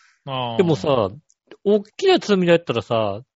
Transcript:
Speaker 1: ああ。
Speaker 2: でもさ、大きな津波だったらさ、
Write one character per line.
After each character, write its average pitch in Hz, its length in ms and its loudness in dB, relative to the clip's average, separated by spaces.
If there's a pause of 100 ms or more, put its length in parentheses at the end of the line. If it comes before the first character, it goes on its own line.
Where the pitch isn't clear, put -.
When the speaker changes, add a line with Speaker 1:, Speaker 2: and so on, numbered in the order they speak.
(260)
Speaker 1:
あ 127 280 -6
あ。 117 40 -2
Speaker 2:
で 196 60 2
も 165 120 2
さ、 123 340 0 (540)
大 202 200 2
き - 240 -6
な 370 120 4
津 - 120 -4
波 185 140 2
だ 170 100 6
っ 170 80 -2
た 131 100 -4
ら 113 80 -2
さ、 110 400 -2 (140)